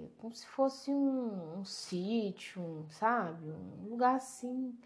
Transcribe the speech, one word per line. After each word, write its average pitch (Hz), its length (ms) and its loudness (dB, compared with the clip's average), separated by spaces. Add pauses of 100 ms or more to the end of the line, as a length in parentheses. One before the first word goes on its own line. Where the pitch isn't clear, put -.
(180)
como 226 160 -10
se - 140 -14
fosse 269 420 2
um, 240 680 2
um 190 60 -4
sítio, 190 960 -2
um, 156 280 -6
sabe? 175 600 2
Um 180 380 -10
lugar, 247 260 6
assim, 254 580 -4 (120)